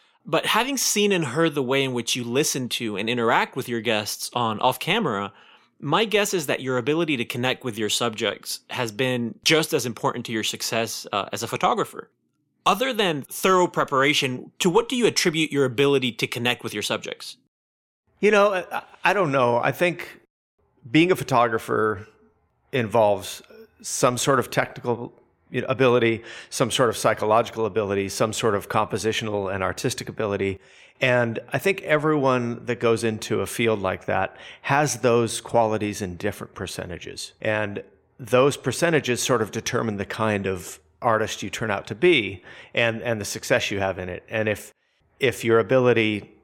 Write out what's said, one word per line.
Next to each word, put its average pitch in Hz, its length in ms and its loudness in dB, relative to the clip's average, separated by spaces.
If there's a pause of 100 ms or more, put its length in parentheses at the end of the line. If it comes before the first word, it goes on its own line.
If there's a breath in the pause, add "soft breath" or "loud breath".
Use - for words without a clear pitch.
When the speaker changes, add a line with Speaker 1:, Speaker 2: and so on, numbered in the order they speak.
(260 soft breath)
Speaker 1:
But 151 200 0
having 247 320 0
seen 208 340 2
and 170 140 2
heard 147 300 0
the 143 80 0
way 135 200 2
in 131 100 -2
which 117 220 -2
you 123 80 -4
listen 127 460 -2
to 107 280 -4
and 110 120 -2
interact 123 460 2
with 131 120 -6
your 117 140 -4
guests 107 520 -2
on 113 260 -2
Off 127 200 2
Camera, 135 540 -2 (460 soft breath)
my 165 260 0
guess 202 280 0
is 165 120 -2
that 135 160 -2
your 127 160 -2
ability 147 400 0
to 117 80 -4
connect 127 380 -4
with 113 140 -6
your 107 120 -2
subjects 110 720 -4 (100)
has 120 220 -4
been 120 420 -2 (100)
just 156 300 4
as 127 120 0
important 123 420 -4
to 127 40 -10
your 110 120 -2
success, - 680 -4
uh, 98 200 -2
as 101 100 -6
a 117 60 -4
photographer. - 600 -2 (560)
Other 214 280 2
than 175 300 0
thorough 185 440 4
preparation, 139 920 0
to 185 100 4
what 220 200 4
do 262 60 -2
you 240 120 4
attribute 156 440 0
your 139 140 2
ability 131 460 2
to - 160 -4
connect 120 360 -2
with - 100 -8
your 104 100 -4
subjects? - 540 -8 (840)
Speaker 2:
You 202 100 4
know, 208 240 4 (180)
I, - 120 -6 (200)
I 175 100 4
don't 180 180 2
know. 120 260 4
I 135 140 2
think - 480 -4 (720)
being 165 200 6
a 175 40 6
photographer 113 920 0 (640)
involves 104 720 2 (400)
some 123 360 0
sort 135 220 2
of - 120 -4
technical, 123 600 -4 (360)
you 123 120 -4
know, - 60 -6
ability, 120 540 4 (280 loud breath)
some 120 200 0
sort 120 200 4
of 104 80 -2
psychological 110 680 2
ability, 101 440 0
some 110 240 -2
sort 113 200 2
of 98 160 -2
compositional 104 840 -2
and 95 120 -2
artistic 95 460 -4
ability. 98 500 -2 (420 loud breath)
And 120 380 2 (120)
I 139 60 -2
think 196 240 -2
everyone 131 840 0
that 117 140 -4
goes 117 240 2
into 110 380 -2
a 95 60 -2
field 110 340 0
like 92 240 -4
that 95 300 -2 (280 loud breath)
has 139 340 0
those 117 440 2
qualities 107 600 0
in 90 160 -6
different - 360 -6
percentages. 90 880 -12
And 107 420 -2 (360)
those 127 380 4
percentages 135 680 0
sort 120 180 2
of 104 80 -2
determine 113 480 -2
the 98 80 -4
kind 104 400 -2
of 95 340 -6 (220)
artist 110 400 0
you 104 80 -8
turn 110 220 -6
out 90 160 -4
to - 80 -8
be 113 480 2 (300 loud breath)
and, 117 280 0
and 117 200 -2
the 98 40 -6
success - 460 0
you 101 80 -2
have 95 180 0
in 92 120 -8
it. 87 200 -10
And 110 200 0
if, - 240 -6 (460)
if 123 240 0
your 113 160 6
ability 113 720 2 (140)